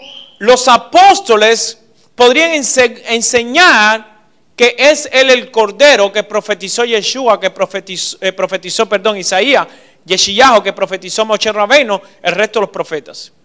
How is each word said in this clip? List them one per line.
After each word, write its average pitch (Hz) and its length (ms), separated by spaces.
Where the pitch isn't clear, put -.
los 247 300
apóstoles 247 1120
podrían 269 360
ense-, 254 560
enseñar 233 1120
que 240 220
es 285 340
él 262 200
el 240 200
Cordero 214 640
que 214 100
profetizó 202 600
Yeshua, 226 540
que 185 140
profetiz-, 185 680
eh, 190 100
profetizó, 185 560
perdón, 208 300
Isaías, 190 500
Yeshayahu, 202 560
que 196 100
profetizó 190 540
Moshe 214 260
Rabbeinu, 214 480
el 175 140
resto 214 240
de 202 60
los 175 40
profetas? - 640